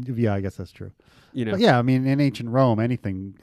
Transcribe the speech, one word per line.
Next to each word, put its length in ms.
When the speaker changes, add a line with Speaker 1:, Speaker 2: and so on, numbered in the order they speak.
Speaker 1:
Yeah, 280
I 80
guess 140
that's 160
true. 200
Speaker 2:
You 120
know. 60
Speaker 1:
But 80
yeah, 180
I 60
mean, 240
in 120
ancient 300
Rome, 300
anything, 640